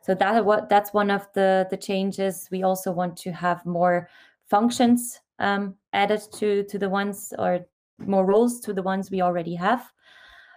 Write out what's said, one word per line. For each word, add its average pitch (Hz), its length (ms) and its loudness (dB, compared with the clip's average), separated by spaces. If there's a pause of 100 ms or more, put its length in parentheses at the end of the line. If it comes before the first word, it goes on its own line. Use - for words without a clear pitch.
So 190 140 0
that, 226 300 2
what, 214 240 2
that's 202 240 4
one 202 180 2
of 202 220 -2
the, 190 360 4
the 190 80 -4
changes. 190 720 -4
We 185 120 -4
also 190 280 0
want 175 260 -4
to 185 140 -10
have 170 340 -4
more 175 440 0 (400)
functions, 240 680 2 (200)
um, 202 360 -2 (180)
added 202 280 2 (140)
to, 202 280 0
to 202 160 -8
the 196 100 -2
ones, 196 480 -4
or 180 280 -2 (340)
more 190 260 0
roles 233 360 2
to 208 120 -8
the 190 100 -4
ones 190 280 -4
we 190 100 -2
already 175 340 0
have. 202 360 -2 (640)